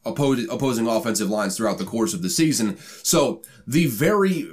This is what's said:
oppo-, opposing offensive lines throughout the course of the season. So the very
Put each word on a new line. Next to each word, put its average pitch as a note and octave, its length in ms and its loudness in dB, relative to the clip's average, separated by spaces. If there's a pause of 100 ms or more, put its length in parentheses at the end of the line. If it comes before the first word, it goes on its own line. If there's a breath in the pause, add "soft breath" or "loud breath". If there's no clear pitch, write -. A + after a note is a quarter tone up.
oppo-, B2 420 0
opposing A#2 400 -2
offensive A2 400 0
lines G2+ 300 -2
throughout G2+ 220 -2
the G2+ 60 -6
course A2+ 280 -2
of F2 80 -6
the F#2 80 -2
season. A2+ 480 0 (240 loud breath)
So C#3+ 400 2 (240 loud breath)
the D#3 220 2
very F3 640 2